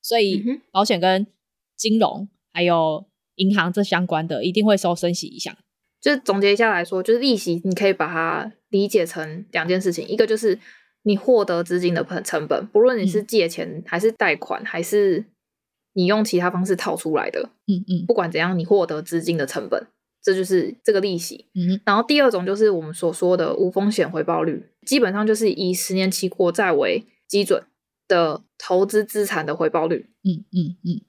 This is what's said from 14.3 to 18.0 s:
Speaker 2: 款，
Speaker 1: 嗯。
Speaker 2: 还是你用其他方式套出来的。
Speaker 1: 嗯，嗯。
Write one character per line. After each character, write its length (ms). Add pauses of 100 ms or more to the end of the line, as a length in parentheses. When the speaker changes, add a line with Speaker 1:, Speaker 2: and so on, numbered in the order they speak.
Speaker 2:
款， 260
Speaker 1:
嗯。 20
Speaker 2:
还 160
是 440 (680)
你 120
用 180
其 140
他 100
方 160
式 120
套 200
出 200
来 140
的。 200 (160)
Speaker 1:
嗯， 220
嗯。 180